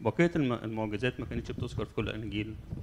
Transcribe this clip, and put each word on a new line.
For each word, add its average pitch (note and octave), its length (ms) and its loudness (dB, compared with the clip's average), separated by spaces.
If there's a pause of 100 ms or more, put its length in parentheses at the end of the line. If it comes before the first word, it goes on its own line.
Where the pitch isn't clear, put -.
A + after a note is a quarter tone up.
بقية E3+ 340 4
الم-، C3+ 180 4
المعجزات A2 680 0
ما B2 60 -4
كانتش A#2 260 -4
بتذكر A#2 340 -4
في - 100 -12
كل G#2 140 0
أنجيل، G#2+ 460 -2 (280)